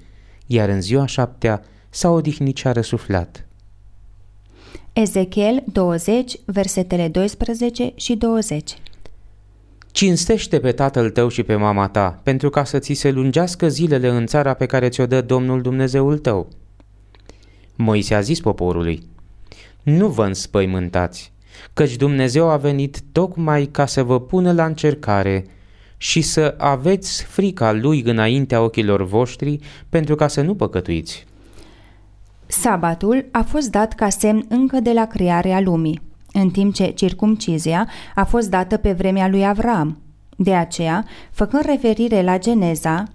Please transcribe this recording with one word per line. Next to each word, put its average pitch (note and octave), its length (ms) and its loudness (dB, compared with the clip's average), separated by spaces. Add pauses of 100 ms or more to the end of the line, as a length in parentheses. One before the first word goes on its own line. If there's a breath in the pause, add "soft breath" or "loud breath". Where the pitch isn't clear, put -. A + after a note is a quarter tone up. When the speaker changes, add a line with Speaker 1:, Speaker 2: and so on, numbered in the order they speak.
(460 soft breath)
Speaker 1:
iar A2 220 2
în G2 120 0
ziua B2+ 260 0
șaptea A#2 560 -2 (260 soft breath)
s-a - 220 0
odihnit C#3+ 460 0
și - 100 -4
a B2+ 60 2
răsuflat.” A2 680 -4 (1500 loud breath)
Speaker 2:
Ezechiel G#3 720 0 (100)
douăzeci, G3+ 720 0
versetele F#3 640 -2
doisprezece A#3 880 -2
și - 200 -4
douăzeci. A3 640 -2 (1120)
Speaker 1:
„Cinstește F#3 680 2
pe B2 140 2
tatăl B2+ 380 0
tău A#2+ 180 2
și A#2 140 -2
pe G#2+ 120 0
mama G#2 340 2
ta, F#2+ 340 0
pentru C3+ 280 0
ca C#3+ 140 0
să C#3 140 -2
ți C#3 140 -4
se C#3 180 0
lungească D#3 580 0
zilele C#3 400 2
în A#2+ 180 2
țara C#3+ 280 2
pe C3 120 -2
care B2+ 220 2
ți-o B2+ 180 0
dă B2+ 140 2
Domnul B2+ 420 0
Dumnezeul C3 560 0
tău.” G#2+ 300 -2 (1300 soft breath)
Moise G#2+ 400 0
a G#2 60 2
zis G#2 200 -2
poporului: F2 600 -2 (800 loud breath)
„Nu F3 260 4
vă A2+ 160 0
înspăimântați, F#2 1080 -2 (400 loud breath)
căci C3+ 240 0
Dumnezeu C#3 520 2
a D3+ 80 2
venit C#3 460 -2 (100)
tocmai D#3+ 540 0
ca C#3+ 200 -2
să C3+ 160 0
vă B2 180 2
pună F3+ 320 0
la E3+ 120 2
încercare G#2 800 0 (500 soft breath)
și - 240 -2
să D3+ 380 0
aveți C#3+ 640 0
frica F3+ 480 0
lui C3 300 0
înaintea A#2 600 2
ochilor G#2 420 2
voștri, B2 540 -2 (300 loud breath)
pentru D3+ 260 0
ca D3 140 2
să - 140 -2
nu F3+ 120 -2
păcătuiți.” F2+ 720 -4 (1200 soft breath)
Speaker 2:
Sabatul A3 840 0
a A3+ 120 2
fost C#4 280 -2
dat G#3+ 220 0
ca G#3 160 0
semn G#3+ 400 0
încă C4 320 2
de A#3 120 2
la A3+ 140 2
crearea F#3 540 0
lumii, E3 400 0 (320)
în F#3+ 180 2
timp G3 240 0
ce F#3+ 120 0
circumcizia F#3 1000 0 (260 loud breath)
a G3 100 2
fost A3 260 0
dată F#3 260 0
pe G#3+ 160 0
vremea F#3+ 360 2
lui G3 180 2
Avram. G3+ 520 0 (380)
De F#3+ 180 2
aceea, E3+ 500 0 (260 loud breath)
făcând C4+ 340 0
referire A#3 580 2
la F3+ 160 2
Geneza, F3+ 680 0 (100)